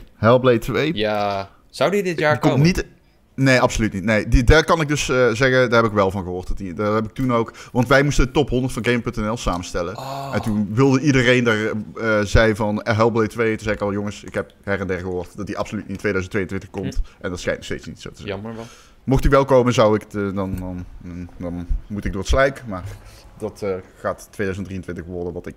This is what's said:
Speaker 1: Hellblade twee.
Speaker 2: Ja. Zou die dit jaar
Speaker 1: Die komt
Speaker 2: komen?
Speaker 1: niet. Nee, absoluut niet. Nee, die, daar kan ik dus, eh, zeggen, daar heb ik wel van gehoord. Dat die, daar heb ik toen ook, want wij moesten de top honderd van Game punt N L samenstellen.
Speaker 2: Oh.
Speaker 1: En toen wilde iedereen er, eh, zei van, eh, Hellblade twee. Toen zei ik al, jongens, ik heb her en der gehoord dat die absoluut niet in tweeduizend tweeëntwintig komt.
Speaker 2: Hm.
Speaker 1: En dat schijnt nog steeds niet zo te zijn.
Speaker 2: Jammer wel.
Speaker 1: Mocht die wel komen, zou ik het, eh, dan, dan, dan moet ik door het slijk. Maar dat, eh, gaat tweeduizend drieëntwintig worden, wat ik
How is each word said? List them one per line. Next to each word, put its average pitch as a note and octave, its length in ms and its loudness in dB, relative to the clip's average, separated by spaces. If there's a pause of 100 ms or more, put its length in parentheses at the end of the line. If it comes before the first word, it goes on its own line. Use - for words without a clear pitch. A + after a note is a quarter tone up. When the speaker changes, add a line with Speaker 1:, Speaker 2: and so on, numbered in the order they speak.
(160)
Speaker 1:
Hellblade A#2+ 420 4
twee. C3+ 360 -2
Speaker 2:
Ja. G2+ 560 -2 (200)
Zou D3 200 0
die G3+ 120 0
dit F3 160 -4
jaar D3+ 140 2
Speaker 1:
Die C3 80 -2
komt D#3+ 120 4
Speaker 2:
komen? C#3+ 140 4
Speaker 1:
niet. - 180 2 (500)
Nee, C3 260 4
absoluut A2+ 320 2
niet. F#2+ 120 -4
Nee, G#2+ 240 2
die, B2+ 160 4
daar D3+ 200 8
kan E3 160 2
ik D3 80 -2
dus, D3 200 -2
eh, C3 80 0 (140)
zeggen, B2+ 400 4
daar A#2 120 6
heb A2+ 80 2
ik G#2 60 -4
wel F#2+ 140 4
van F#2+ 120 -4
gehoord. F2+ 260 -6
Dat - 80 -2
die, F#2 180 -8
daar G#2 200 -2
heb A2 100 0
ik G#2+ 100 -10
toen B2+ 180 -2
ook, A#2 200 0 (200)
want A#2+ 160 2
wij C#3 140 6
moesten C#3+ 240 2
de - 60 -6
top D3 160 2
honderd B2+ 240 -2
van A2 120 -6
Game A#2+ 160 0
punt A#2 160 -8
N G#2+ 140 -4
L A#2+ 60 -4
samenstellen. F2+ 600 -4
Speaker 2:
Oh. C#3 380 -10
Speaker 1:
En G#2 80 -2
toen G#2 320 -2
wilde C3+ 260 4
iedereen B2+ 460 4
er, G#2+ 260 0 (280)
eh, A2 200 2
zei A2 340 4
van, G#2 280 -4
eh, A2+ 140 -2
Hellblade A2 320 2
twee. A2+ 220 -2
Toen A2 140 -4
zei G#2+ 100 0
ik G2+ 60 -6
al, G2+ 120 -2
jongens, G#2 320 -6
ik F#2 100 -12
heb G2+ 180 -6 (100)
her G2 180 -2
en F#2+ 60 -6
der F2+ 120 -4
gehoord F2+ 380 -8
dat G2+ 100 -8
die - 120 -6
absoluut G#2 240 -6
niet G2 100 -12
in F#2+ 60 -8
tweeduizend F#2+ 360 -2
tweeëntwintig F#2+ 360 -4
komt. F#2+ 240 -8
Speaker 2:
Hm. - 300 -4
Speaker 1:
En F#2+ 60 -6
dat F2 100 -6
schijnt - 180 -4
nog - 80 -18
steeds - 200 -10
niet D#2+ 140 -14
zo - 100 -16
te - 60 -20
zijn. - 120 -14
Speaker 2:
Jammer G#2 260 -10
wel. A2+ 120 -14 (380)
Speaker 1:
Mocht B2+ 180 -2
die C#3+ 80 2
wel C3+ 140 6
komen, B2 280 4
zou G#2+ 220 4
ik G#2 60 0
het, - 140 -14
eh, G2+ 200 -4
dan, F#2+ 220 -4
dan, F2+ 300 -8 (520)
dan F2 280 -8 (200)
moet G2+ 180 -8
ik F#2 80 -4
door G2 80 -6
het - 100 -4
slijk. C3+ 360 2
Maar F#2 180 -10 (540)
dat, G#2 240 -8
eh, G2 120 -2 (260)
gaat - 300 -8
tweeduizend F#2+ 380 -6
drieëntwintig F2+ 360 -10
worden, F2 280 -8
wat F2 140 -12
ik E2 100 -12